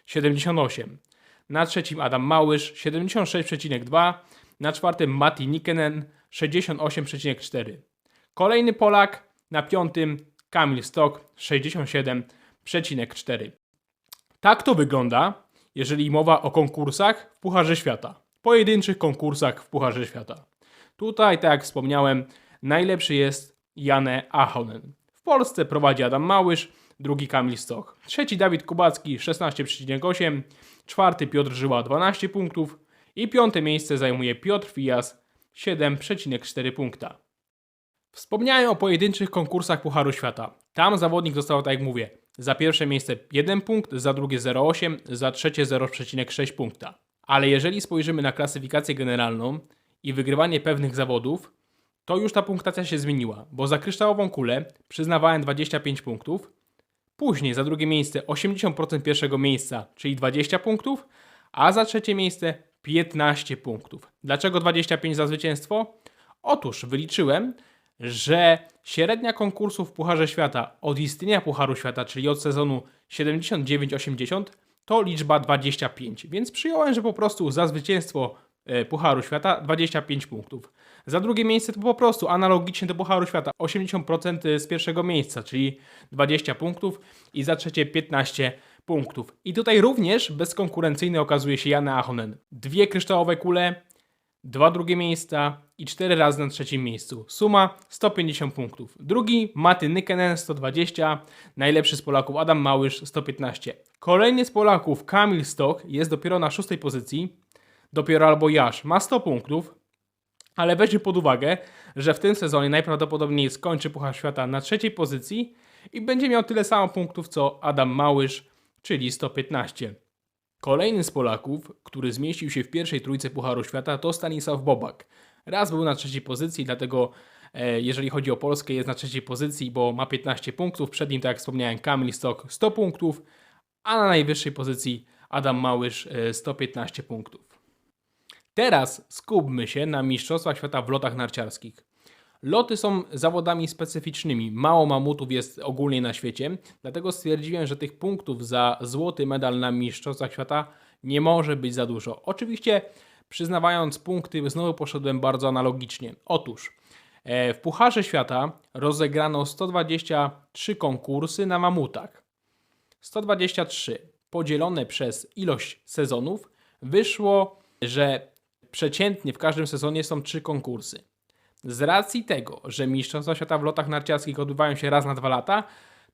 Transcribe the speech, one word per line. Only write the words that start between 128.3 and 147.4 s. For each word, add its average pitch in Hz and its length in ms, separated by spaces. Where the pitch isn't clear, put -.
o 120 60
Polskę, 143 380
jest 131 140
na 131 60
trzeciej 127 280
pozycji, 135 480
bo 120 220
ma 127 140
piętnaście 131 460
punktów. 175 380
Przed 147 200
nim, 131 100
tak 127 100
jak 120 80
wspomniałem, 123 400
Kamil 131 340
Stok - 400
sto 214 180
punktów, 175 520
a 220 160
na 208 80
najwyższej 151 460
pozycji 127 540
Adam 135 280
Małysz, 123 500
e, 117 280
sto 135 200
piętnaście 127 480
punktów. - 560
Teraz 180 540
skupmy 135 580
się 143 200
na 147 160
Mistrzostwach 139 560
Świata 139 240
w 117 60
lotach 131 280
narciarskich. 117 680
Loty 220 340
są 196 260
zawodami 165 560
specyficznymi. 151 800
Mało 151 360
mamutów 139 460
jest 127 260
ogólnie 139 420
na 120 120
świecie, 131 460
dlatego 170 300
stwierdziłem, 160 540